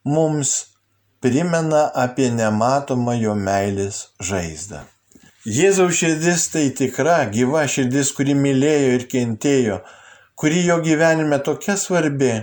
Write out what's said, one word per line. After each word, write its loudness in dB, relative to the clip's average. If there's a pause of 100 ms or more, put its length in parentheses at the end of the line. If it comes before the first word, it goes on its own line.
mums -2 (480)
primena 2
apie 0
nematomą 0
jo 0
meilės -2
žaizdą. -8 (600)
Jėzaus 2
širdis 0
tai 0
tikra, 0
gyva 0
širdis, 0
kuri 0
mylėjo 2
ir -6
kentėjo, 0 (560)
kuri 0
jo 2
gyvenime 2
tokia -4
svarbi, 0 (120)